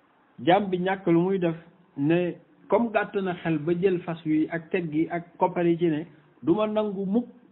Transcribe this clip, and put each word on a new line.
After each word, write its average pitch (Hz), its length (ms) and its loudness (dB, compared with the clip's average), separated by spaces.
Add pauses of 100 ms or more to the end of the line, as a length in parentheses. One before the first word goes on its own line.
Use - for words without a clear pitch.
(440)
Jaam 196 260 4
bi 180 80 -2
ñàkk 190 280 -2
lu 170 140 4
muy 190 180 0
def, 165 180 0 (400)
ne 165 380 0 (340)
comme 226 240 2
gàtt 208 220 -2
na 190 280 -2
xel 165 160 0
ba 151 220 -2
jël 185 200 2
fas 165 260 -8
wi 156 240 2
ak 165 200 -8
teg 175 220 -2
gi 160 180 0
ak 170 280 -8
koppar 180 280 0
yi 170 120 4
ci 175 100 2
ne, 156 180 -2 (360)
"Du 151 120 2
ma 214 120 2
nangu 208 400 -2
mukk 233 200 0 (260)